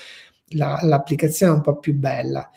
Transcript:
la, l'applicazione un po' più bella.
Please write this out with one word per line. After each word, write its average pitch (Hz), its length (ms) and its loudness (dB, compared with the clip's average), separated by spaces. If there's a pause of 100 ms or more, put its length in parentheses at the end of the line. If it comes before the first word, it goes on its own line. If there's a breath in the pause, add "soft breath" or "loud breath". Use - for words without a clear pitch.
(480 loud breath)
la, 147 340 -2
l'applicazione 156 720 2
un 147 80 2
po' 147 160 0
più 147 160 -2
bella. 131 640 -4